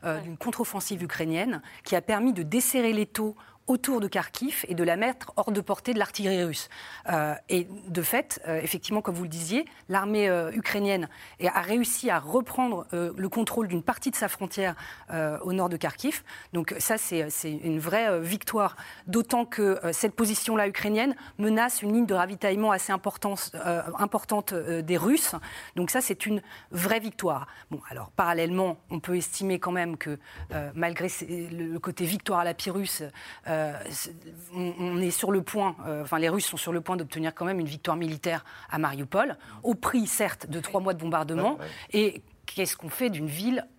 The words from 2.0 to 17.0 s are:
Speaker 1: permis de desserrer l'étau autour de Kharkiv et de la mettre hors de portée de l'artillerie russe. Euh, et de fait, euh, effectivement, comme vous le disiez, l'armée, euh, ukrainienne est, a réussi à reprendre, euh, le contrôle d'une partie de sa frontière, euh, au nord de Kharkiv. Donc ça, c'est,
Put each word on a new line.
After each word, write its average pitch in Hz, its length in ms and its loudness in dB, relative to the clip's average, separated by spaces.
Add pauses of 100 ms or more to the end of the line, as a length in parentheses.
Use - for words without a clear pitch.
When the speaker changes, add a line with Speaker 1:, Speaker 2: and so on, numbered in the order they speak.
Speaker 1:
permis 220 300 4
de 175 100 0
desserrer 226 500 4
l'étau 214 440 0 (300)
autour 254 340 2
de 202 80 0
Kharkiv - 600 -2
et 180 60 0
de 170 100 2
la 170 120 6
mettre 247 400 -2
hors 208 140 2
de 202 120 2
portée 208 320 -2
de 220 40 0
l'artillerie 190 460 2
russe. 160 240 -4 (400)
Euh, 151 260 2 (140)
et 175 180 2 (220)
de 175 140 -2
fait, - 440 0
euh, 160 160 0
effectivement, 196 380 -2
comme 202 140 -2
vous 175 80 -4
le 180 80 -4
disiez, 170 340 -2 (240)
l'armée, 202 400 2
euh, 170 240 2
ukrainienne 196 560 2 (320)
est, 180 80 4
a 180 140 2
réussi 226 480 2
à 175 80 4
reprendre, 220 760 0
euh, 175 240 0
le 190 140 -2
contrôle 226 380 0
d'une 175 140 0
partie - 280 0
de - 60 -4
sa 208 120 0
frontière, 190 460 -2 (400)
euh, 156 300 0
au 185 100 0
nord 185 160 2
de 165 80 -2
Kharkiv. - 460 -2 (280)
Donc 170 260 0
ça, 220 200 2
c'est, 160 320 0